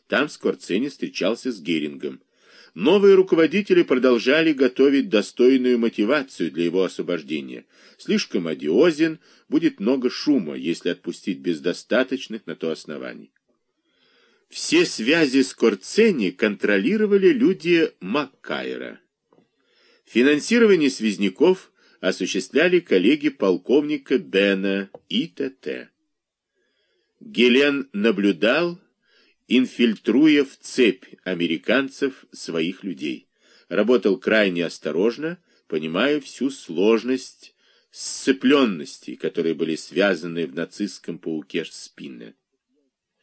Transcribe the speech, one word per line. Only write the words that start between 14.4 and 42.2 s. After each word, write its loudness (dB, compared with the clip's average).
Все 0
связи 2
Скорцени 2
контролировали 0
люди 2
Маккайра. -8
Финансирование 4
связняков – 0
осуществляли 0
коллеги 2
полковника 0
Бена, 0
И -2
Т -8
Т. -12
Гелен 2
наблюдал, 0
инфильтруя 2
в -12
цепь 0
американцев -4
своих -6
людей. -10
Работал 0
крайне 0
осторожно, -4
понимая -2
всю -6
сложность -2
сцеплённостей, -2
которые -4
были -4
связаны -2
в -18
нацистском -10
пауке -8
Спинне. -18